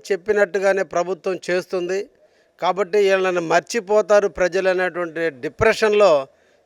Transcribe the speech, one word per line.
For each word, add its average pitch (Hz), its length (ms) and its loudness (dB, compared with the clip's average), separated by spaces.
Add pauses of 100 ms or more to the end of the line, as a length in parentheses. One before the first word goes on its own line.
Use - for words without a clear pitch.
(120)
చెప్పినట్టుగానే 190 720 0
ప్రభుత్వం 175 560 -4 (100)
చేస్తుంది. 185 580 -4 (540)
కాబట్టి 180 360 -2
వీళ్ళని 190 440 2
మర్చిపోతారు 202 840 0
ప్రజలు 185 420 -2
అనేటువంటి 170 600 -4
డిప్రెషన్లో 180 1000 2 (380)